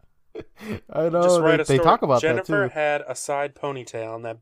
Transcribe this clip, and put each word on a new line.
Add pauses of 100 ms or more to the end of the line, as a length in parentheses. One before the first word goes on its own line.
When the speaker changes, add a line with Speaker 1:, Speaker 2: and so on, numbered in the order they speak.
(880)
Speaker 1:
I
know,
Speaker 2:
Just
write
Speaker 1:
they,
Speaker 2:
a
Speaker 1:
they
Speaker 2:
story.
Speaker 1:
talk
about
Speaker 2:
"Jennifer
Speaker 1:
that,
too.
Speaker 2:
had
a
side
ponytail,"
and
then